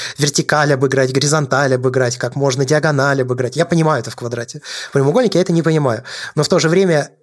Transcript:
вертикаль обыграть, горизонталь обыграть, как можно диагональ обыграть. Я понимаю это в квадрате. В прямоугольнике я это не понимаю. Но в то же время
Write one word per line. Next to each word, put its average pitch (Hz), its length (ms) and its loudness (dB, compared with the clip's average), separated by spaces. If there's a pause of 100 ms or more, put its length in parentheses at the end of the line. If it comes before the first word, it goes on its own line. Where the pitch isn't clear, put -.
(180)
вертикаль 147 540 0
обыграть, 131 400 2
горизонталь 143 640 0
обыграть, 127 420 0
как 123 200 -6
можно 139 280 0
диагональ 143 560 2
обыграть. 123 360 -2
Я 165 100 0
понимаю 160 340 2
это 123 100 -10
в - 60 -14
квадрате. 120 460 -10 (260)
В - 40 -18
прямоугольнике 170 460 2
я 180 40 4
это 175 100 0
не 165 100 2
понимаю. 143 420 0 (300)
Но 151 80 0
в - 60 -2
то 185 100 2
же 156 120 2
время 175 400 2 (120)